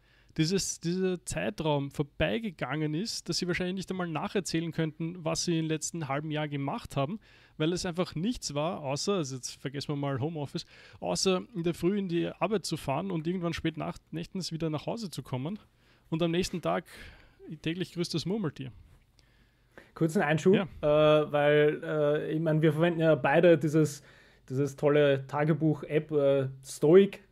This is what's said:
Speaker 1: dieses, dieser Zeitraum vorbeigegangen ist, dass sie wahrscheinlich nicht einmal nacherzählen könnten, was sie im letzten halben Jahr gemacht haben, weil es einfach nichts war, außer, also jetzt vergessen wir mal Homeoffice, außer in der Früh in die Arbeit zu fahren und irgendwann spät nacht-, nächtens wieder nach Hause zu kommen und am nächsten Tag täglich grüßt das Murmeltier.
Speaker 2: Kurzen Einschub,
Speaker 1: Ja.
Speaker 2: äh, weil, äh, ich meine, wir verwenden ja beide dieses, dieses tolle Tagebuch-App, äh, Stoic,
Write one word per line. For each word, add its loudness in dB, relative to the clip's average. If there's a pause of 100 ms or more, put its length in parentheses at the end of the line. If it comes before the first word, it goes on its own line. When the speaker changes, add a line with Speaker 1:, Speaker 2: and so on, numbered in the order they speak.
(380)
Speaker 1:
dieses, 0
dieser -2
Zeitraum -2
vorbeigegangen -2
ist, -4
dass 0
sie -2
wahrscheinlich 0
nicht -6
einmal -4
nacherzählen -2
könnten, -4
was -2
sie 0
im 0
letzten -4
halben -4
Jahr -2
gemacht -6
haben, -2 (380)
weil 0
es -4
einfach -4
nichts -4
war, -4
außer, -2
also -4
jetzt -12
vergessen -8
wir -2
mal -2
Homeoffice, -6 (360)
außer 0 (140)
in -4
der 0
Früh 0
in -2
die 0
Arbeit -2
zu -4
fahren -4
und -4
irgendwann -2
spät -4
nacht-, -10
nächtens -8
wieder -2
nach -6
Hause -6
zu -12
kommen -6 (500)
und -2
am 0
nächsten -2
Tag -2 (760)
täglich -6
grüßt -4
das -2
Murmeltier. -4 (1200)
Speaker 2:
Kurzen 0
Einschub, 4
Speaker 1:
Ja. 2 (180)
Speaker 2:
äh, 4
weil, 4
äh, 0
ich -2
meine, 2
wir 6
verwenden 2
ja 6
beide 6
dieses, 0 (440)
dieses -2
tolle 4
Tagebuch-App, 0
äh, 4 (160)
Stoic, 6 (100)